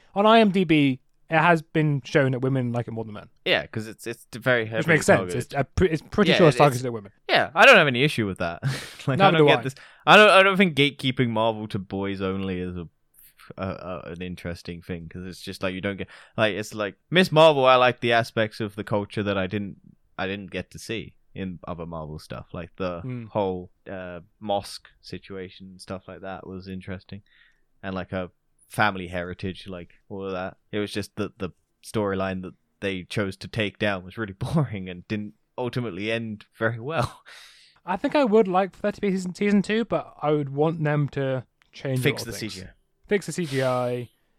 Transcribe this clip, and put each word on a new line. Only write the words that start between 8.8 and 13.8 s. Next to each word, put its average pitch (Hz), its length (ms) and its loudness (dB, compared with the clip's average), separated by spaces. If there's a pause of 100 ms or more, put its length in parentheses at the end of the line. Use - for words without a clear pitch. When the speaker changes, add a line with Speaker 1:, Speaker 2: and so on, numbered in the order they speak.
Speaker 2:
Like, 135 120 0
Speaker 1:
Neither 190 40 6
Speaker 2:
I 196 140 8
don't 151 100 8
Speaker 1:
do 151 60 8
Speaker 2:
get 139 60 4
Speaker 1:
I. - 20 -6
Speaker 2:
this. 131 140 -8 (320)
I 165 100 10
don't, 214 120 10
I 190 140 8
don't 190 140 2
think 180 180 2
gatekeeping 135 540 2
Marvel 110 400 0
to 110 100 -6
boys 98 420 -6
only 95 380 -4
is 90 160 -6
a, 87 120 -10 (680)
a, 95 80 -6
a, 90 360 -10 (100)